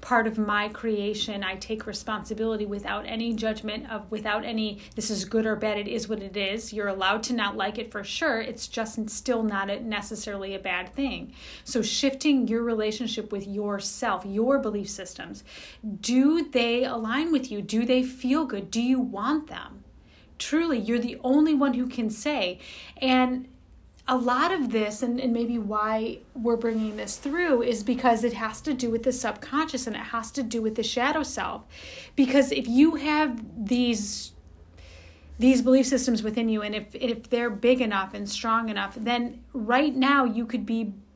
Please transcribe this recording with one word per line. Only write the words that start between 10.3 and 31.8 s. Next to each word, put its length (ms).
a 40
bad 360
thing. 380
So 160
shifting 680
your 160
relationship 720
with 140
yourself, 800
your 320
belief 320
systems, 520
do 480
they 340
align 480
with 180
you? 120
Do 240
they 160
feel 420
good? 260
Do 120
you 180
want 460
them? 380
Truly, 400
you're 200
the 260
only 300
one 180
who 140
can 240
say. 480
And 500
a 80
lot 340
of 220
this, 320
and, 160
and 120
maybe 240
why 640
we're 220
bringing 400
this 200
through, 460
is 220
because 400
it 80
has 300
to 120
do 160
with 140
the 80
subconscious 720
and 80
it 60
has 320
to 100
do 180
with 140
the 80
shadow 400
self. 400